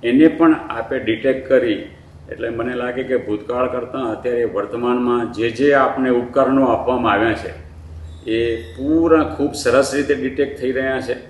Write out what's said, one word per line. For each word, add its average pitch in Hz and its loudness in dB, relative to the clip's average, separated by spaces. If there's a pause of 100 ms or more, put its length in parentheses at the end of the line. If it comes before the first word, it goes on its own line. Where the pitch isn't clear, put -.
એને 135 6
પણ 156 6 (140)
આપે 117 -4
ડિટેક્ટ 120 0
કરી, 117 2 (480)
એટલે 117 -8
મને 117 -6
લાગે 123 -4
કે 127 0
ભૂતકાળ 107 -2
કરતાં 123 -4
અત્યારે 120 -2
વર્તમાનમાં 120 0
જે 113 -2
જે 135 2
આપને 131 2
ઉપકરણો 131 2
આપવામાં 120 2
આવ્યા 107 2
છે - -6 (840)
એ 113 -2 (160)
પૂરા 156 4
ખૂબ 139 -2
સરસ 135 2
રીતે 139 0
ડિટેક્ટ 135 -4
થઈ 127 -2
રહ્યા 131 -2
છે. 120 -4 (160)